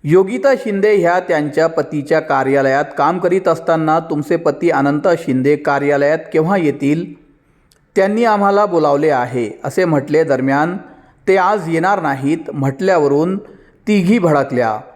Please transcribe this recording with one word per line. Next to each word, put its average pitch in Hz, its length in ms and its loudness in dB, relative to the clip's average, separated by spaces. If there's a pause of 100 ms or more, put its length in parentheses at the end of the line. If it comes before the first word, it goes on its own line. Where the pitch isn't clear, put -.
योगिता 190 500 2
शिंदे 208 400 0
ह्या 175 260 2
त्यांच्या 156 460 0
पतीच्या 151 540 -2
कार्यालयात 135 640 0 (140)
काम 160 200 0
करीत 185 300 0
असताना 160 520 0
"तुमचे 165 360 -2
पती 165 340 -2
अनंत 143 380 0 (100)
शिंदे 135 380 0
कार्यालयात 143 640 0 (140)
केव्हा 165 240 0
येतील? 151 560 -2 (840)
त्यांनी 208 280 2
आम्हाला 202 420 2
बोलावले 151 440 2
आहे," 123 540 -2
असे 185 200 0
म्हटले. 151 400 0
दरम्यान, 139 520 0 (520)
"ते 190 80 4
आज 185 320 0
येणार 175 340 0
नाहीत," 143 500 -4
म्हटल्यावरून 151 840 0 (520)
तिघी 208 300 2
भडकल्या. 127 600 0 (180)